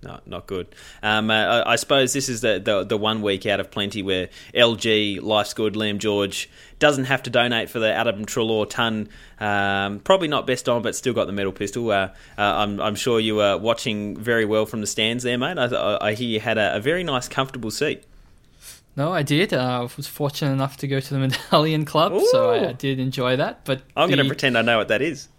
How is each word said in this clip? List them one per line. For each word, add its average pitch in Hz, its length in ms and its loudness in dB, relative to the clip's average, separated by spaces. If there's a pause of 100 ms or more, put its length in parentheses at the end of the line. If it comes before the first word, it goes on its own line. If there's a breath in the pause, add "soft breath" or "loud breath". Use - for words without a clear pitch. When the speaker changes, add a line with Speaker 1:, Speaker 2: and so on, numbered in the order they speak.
Speaker 1:
No, 90 240 -16
not 90 220 -12
good. 90 260 -8 (300 loud breath)
Um, 107 260 2
uh, 110 40 4
I, 110 400 4
I - 20 4
suppose 135 380 2
this 131 160 -4
is 117 100 -6
the, 110 240 2
the, 101 220 2
the 110 100 -2
one 110 260 0
week 98 240 0
out 101 140 2
of 95 100 -6
plenty 101 320 -4
where 92 280 -2 (240 loud breath)
L 117 220 6
G, 107 440 0
Life's 104 340 0
Good, 107 200 -2
Liam 107 240 -2
George 101 520 -2 (280 loud breath)
doesn't 143 280 4
have 131 180 0
to 123 60 -8
donate 120 400 2
for 120 100 -6
the 110 120 2
Adam 107 340 0
Treloar 110 440 0
ton. 110 400 -2 (320 loud breath)
Um, 101 580 0
probably 185 300 2
not 143 180 -2
best 127 220 -2
on, 120 140 0
but 104 120 -4
still - 180 -2
got 107 120 0
the 90 80 -8
medal, 98 180 -2
Pistol. 110 400 -4
Uh, - 20 4
uh, 95 180 0 (260 loud breath)
I'm, 101 420 0
I'm 107 160 -2
sure 117 240 0
you 110 160 0
were 101 220 4
watching 104 580 -2
very 113 300 0
well 107 200 2
from 113 140 -8
the 104 80 -4
stands 117 380 -2
there, 123 120 0
mate. 156 200 -2
I, 127 80 0
I, 104 440 0
I 110 40 0
hear 120 160 -4
you 110 100 0
had 110 180 0
a, 98 200 2
a - 20 0
very 160 240 -2
nice, 135 240 -2
comfortable 127 440 -4
seat. - 340 -4 (880 loud breath)
Speaker 2:
No, 147 160 -2
I 170 120 0
did. 151 300 2
Uh, 127 280 0
I - 0 - (160)
was 143 100 -10
fortunate 143 460 -2
enough 135 240 -2
to 143 100 -6
go 135 140 0
to 135 120 -8
the 135 60 -2
<laughs> 135 80 2
Medallion 156 560 2
Club, 156 300 2 (180)
so 508 200 4
I, 466 80 2
Speaker 1:
Ooh. 190 100 0
Speaker 2:
I - 20 -8
did 131 280 -4
enjoy 127 360 0
that. 175 300 -2
But 135 160 -2 (160)
Speaker 1:
I'm 165 120 4
gonna 139 140 4
Speaker 2:
the 135 60 2
Speaker 1:
pretend 135 280 2
I 113 40 4
know 113 160 4
what 104 100 2
that 107 140 2
is. 156 260 -6 (120)